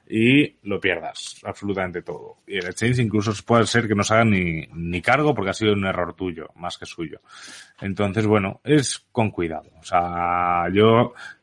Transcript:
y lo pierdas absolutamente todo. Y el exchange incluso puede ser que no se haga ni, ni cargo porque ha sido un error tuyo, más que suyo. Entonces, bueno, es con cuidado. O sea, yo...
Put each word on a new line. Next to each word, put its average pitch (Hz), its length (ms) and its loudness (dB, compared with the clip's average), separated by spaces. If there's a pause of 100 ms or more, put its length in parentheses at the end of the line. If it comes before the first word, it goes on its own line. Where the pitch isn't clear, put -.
y 127 540 2
lo 101 180 -6
pierdas - 640 -4
absolutamente 95 580 -6
todo. - 440 -14
Y 98 120 -6
el 90 80 -6
exchange 120 340 -2
incluso 107 320 0 (120)
puede 117 220 4
ser 113 220 0
que 107 60 2
no 101 100 0
se 110 100 0
haga 113 100 6
ni, 90 500 0
ni 85 280 -6
cargo 143 320 2
porque 98 160 -4
ha 90 40 -4
sido 107 180 2
un 101 140 0
error 87 280 -4
tuyo, 82 420 -8
más 87 220 -10
que 85 80 -14
suyo. 80 340 -12 (600)
Entonces, 101 460 -2
bueno, 104 380 2
es 143 480 2
con 110 180 2
cuidado. 82 400 -6 (100)
O - 40 -20
sea, 87 880 0
yo... 113 420 6 (280)